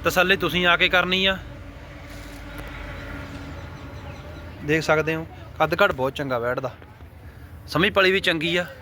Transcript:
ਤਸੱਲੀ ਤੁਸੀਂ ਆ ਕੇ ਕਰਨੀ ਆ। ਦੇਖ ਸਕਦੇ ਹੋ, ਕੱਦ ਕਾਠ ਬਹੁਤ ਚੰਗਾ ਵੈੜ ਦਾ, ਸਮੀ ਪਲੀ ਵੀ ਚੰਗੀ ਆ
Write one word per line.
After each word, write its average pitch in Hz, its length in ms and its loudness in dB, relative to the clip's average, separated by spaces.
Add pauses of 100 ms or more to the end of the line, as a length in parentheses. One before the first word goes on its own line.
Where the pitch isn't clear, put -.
ਤਸੱਲੀ 180 320 6
ਤੁਸੀਂ 180 320 2
ਆ 175 100 8
ਕੇ 175 120 4
ਕਰਨੀ 185 360 4
ਆ। 190 120 4 (3250)
ਦੇਖ 151 200 2
ਸਕਦੇ 156 320 2
ਹੋ, 160 120 -6 (320)
ਕੱਦ 156 160 2
ਕਾਠ 196 160 6
ਬਹੁਤ 131 220 0
ਚੰਗਾ 135 260 -2
ਵੈੜ 123 200 0
ਦਾ, 131 120 -4 (960)
ਸਮੀ 170 220 2
ਪਲੀ 190 220 6
ਵੀ 190 80 4
ਚੰਗੀ 170 380 2
ਆ 175 80 0 (160)